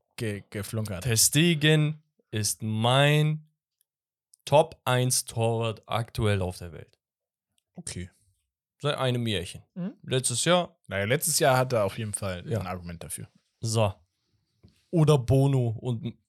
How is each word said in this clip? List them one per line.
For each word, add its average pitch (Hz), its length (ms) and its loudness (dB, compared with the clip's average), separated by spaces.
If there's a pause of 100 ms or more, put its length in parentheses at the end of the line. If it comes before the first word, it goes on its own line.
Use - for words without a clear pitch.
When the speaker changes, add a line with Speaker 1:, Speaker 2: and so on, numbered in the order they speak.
(160)
Speaker 1:
ge-, 104 340 -6
geflunkert. 107 540 -6
Speaker 2:
Ter 117 120 2
Stegen 151 840 4 (280)
ist 107 320 -4
mein 143 840 2 (960)
Top 156 400 2
eins 127 400 0
Torwart 113 600 -2
aktuell 104 560 0
auf 90 160 -6
der 85 140 -14
Welt. - 260 -20 (800)
Speaker 1:
Okay. 92 340 -12 (680)
Speaker 2:
Seit 147 180 -4
einem 123 280 -2
Jährchen. 92 360 -6 (120)
Speaker 1:
Mhm. 190 280 -8
Speaker 2:
Letztes 127 420 -4
Jahr. 175 320 0 (100)
Speaker 1:
Naja, 98 180 -4
letztes 143 340 0
Jahr 135 180 4
hat 131 160 0
er 110 120 2
auf 95 140 -4
jeden 107 160 -6
Fall 92 340 -8
Speaker 2:
Ja. 110 120 -2
Speaker 1:
ein 92 60 -8
Argument 87 360 -10
dafür. - 260 -12 (320)
Speaker 2:
So. 110 320 0 (1000)
Oder 151 280 6
Bono 135 500 2 (120)
und 120 360 -6 (120)